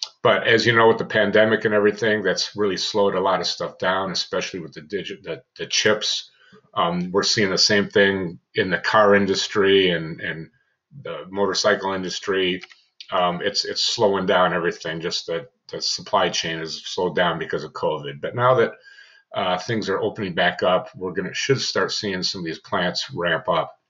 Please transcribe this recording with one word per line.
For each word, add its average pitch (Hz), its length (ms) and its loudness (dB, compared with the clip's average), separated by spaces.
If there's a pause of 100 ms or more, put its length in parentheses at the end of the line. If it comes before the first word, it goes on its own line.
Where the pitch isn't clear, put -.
(240)
but 113 220 4
as 113 220 4
you 120 60 4
know, 117 140 6
with 110 120 6
the - 60 -4
pandemic 107 600 4
and 107 80 2
everything, 104 480 2
that's 92 340 -2
really 101 220 0
slowed 98 380 0
a 95 40 0
lot 92 200 2
of 87 80 -2
stuff - 320 -6
down, 95 320 -2
especially 92 480 -4
with 71 120 -12
the 82 100 -16
digit, 90 420 -8
the, - 180 -10 (160)
the - 80 -8
chips. - 640 0 (460)
Um, 90 360 -2
we're 98 120 2
seeing 101 260 2
the 92 80 0
same 101 320 2
thing 98 480 2 (160)
in 101 160 0
the 87 80 0
car 101 380 6
industry 98 760 4
and, 80 320 -4
and - 300 -10 (500)
the 80 260 -10
motorcycle 98 680 0
industry. 92 680 -2 (500)
Um, 90 300 0
it's, 98 240 -2
it's 101 160 -4
slowing 98 460 2
down 90 260 4
everything. 82 480 -4
Just 85 240 -4
that 85 240 -6 (220)
the 85 100 -10
supply 92 480 0
chain 82 300 -4
is 80 260 -10
slowed 90 300 -2
down 90 240 0
because 80 240 -6
of 78 100 -14
covid. 73 480 -6
But - 140 -8
now 123 200 4
that, 113 180 2 (600)
uh, 90 240 0
things 98 320 -4
are 95 100 0
opening 98 360 -4
back 87 260 0
up, 90 340 2
we're 92 180 -8
gonna, 92 200 -4
should 131 280 0
start - 320 -2
seeing 95 280 -4
some 92 200 -6
of 85 40 -8
these 80 140 -8
plants 90 520 -4
ramp 85 380 -2
up. 82 260 -2 (140)